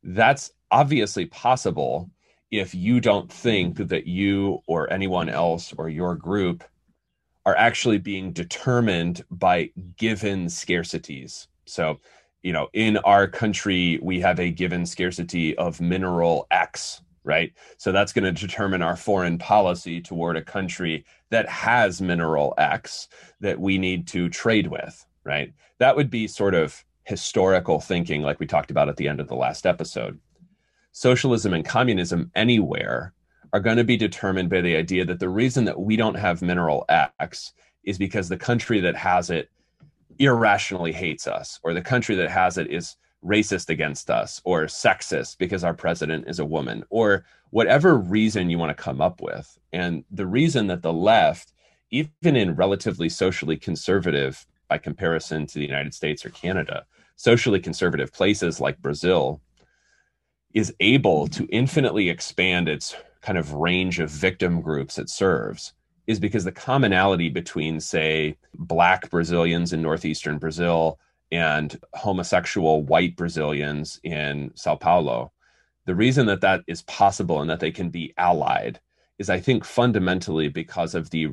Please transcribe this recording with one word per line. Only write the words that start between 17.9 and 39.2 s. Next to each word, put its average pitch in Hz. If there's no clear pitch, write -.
that's 98
gonna 98
determine 92
our 85
foreign 90
policy 87
toward 85
a 78
country 87
that 113
has 107
mineral 80
X -
that 101
we 95
need 92
to 87
trade 107
with, -
right? 71
That 127
would 143
be 110
sort 98
of 78
historical 92
thinking, 85
like 73
we 80
talked 78
about 73
at 73
the 71
end 73
of 71
the 64
last 64
episode. 82
Socialism 120
and 80
communism 92
anywhere 92
are 104
gonna 113
be 117
determined 92
by 92
the 87
idea 90
that 87
the 92
reason 120
that -
we 104
don't 110
have 90
mineral 87
X -
is 98
because 95
the 92
country 117
that 90
has 90